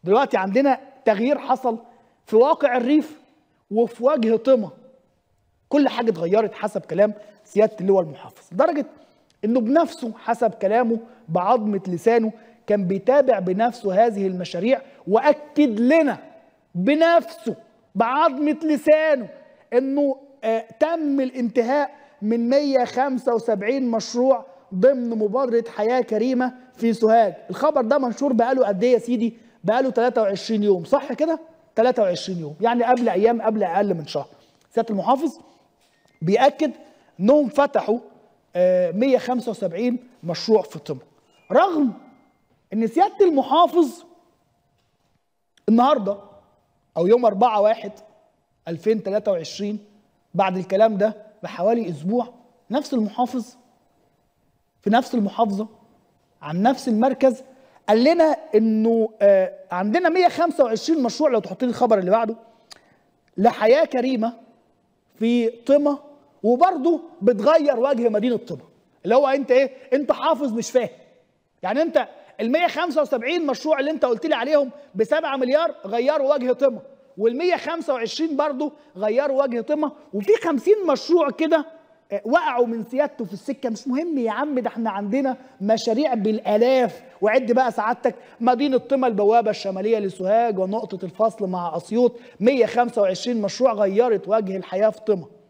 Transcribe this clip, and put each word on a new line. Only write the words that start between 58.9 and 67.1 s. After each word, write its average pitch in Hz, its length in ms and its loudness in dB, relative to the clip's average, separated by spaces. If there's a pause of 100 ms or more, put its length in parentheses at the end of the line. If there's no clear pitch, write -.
آه، 190 300 4 (200)
عندنا 208 360 0
مية 349 200 4
خمسة 320 360 2
وعشرين 262 380 -2
مشروع، 269 280 0
لو 233 80 2
تحط - 260 -6
لي 247 60 0
الخبر 220 280 2
اللي 180 120 -2
بعده، 226 260 0 (1000)
لحياة 226 480 4
كريمة 247 480 -2 (840)
في 233 340 0
طمة، 285 500 0 (440)
وبرضه 294 580 2 (220)